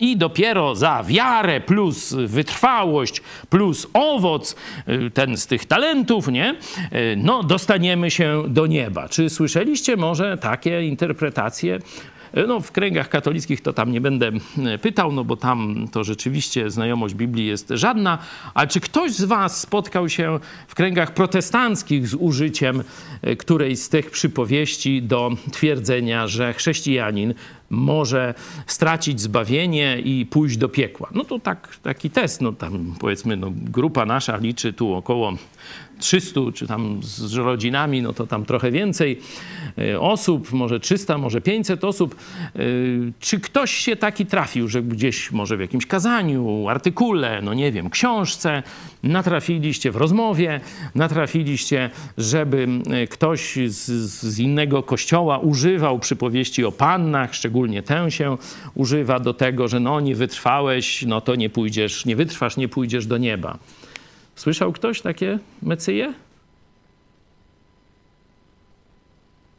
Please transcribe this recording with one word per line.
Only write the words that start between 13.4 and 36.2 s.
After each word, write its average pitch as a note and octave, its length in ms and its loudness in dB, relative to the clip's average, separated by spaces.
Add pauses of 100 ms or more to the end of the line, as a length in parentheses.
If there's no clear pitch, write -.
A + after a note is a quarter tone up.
to - 120 -2
tam A#2 200 0
nie A#2 80 0
będę, B2+ 300 2 (360)
e, G#2+ 120 -2
pytał, G3+ 340 0
no C3 120 -2
bo A#2 120 -2
tam A2+ 560 -2
to A2 120 0
rzeczywiście A#2 640 -2
znajomość A2+ 440 -2
Biblii A2+ 320 -2
jest G#2 240 -4
żadna. F#3+ 480 2 (360)
A D3 120 4
czy E3+ 140 0
ktoś D#4 320 0
z F#3+ 120 0
was G3 360 2
spotkał F#3 480 -2
się D#3+ 300 0 (300)
w - 60 -20
kręgach F3 400 2
protestanckich F#3 920 2
z A2 60 -4
użyciem, C#3+ 680 0 (400)
e, A#2+ 140 0
którejś C#3 420 2
z - 100 -8
tych D3+ 220 2
przypowieści C3+ 920 0
do A#2+ 280 2 (220)
twierdzenia, A#2+ 760 2
że A2+ 280 0
chrześcijanin A#2 800 0 (360)
może B2+ 640 2 (320)
stracić D#3+ 540 0
zbawienie B2+ 800 2
i B2+ 260 0
pójść D3 300 2
do B2 120 2
piekła? - 460 -2
No B3 100 -2
to B3+ 140 -6
tak, - 440 -8
taki C#3 280 -6
test, A3 300 0
no A#2 120 0
tam, E2+ 480 -6
powiedzmy, G#2 360 -2
no, F#2+ 200 -4
grupa A#2 500 0
nasza A#2 300 0
liczy A2+ 360 -2
tu G2+ 220 0
około G#2+ 380 -2 (640)
trzystu, C#3 540 0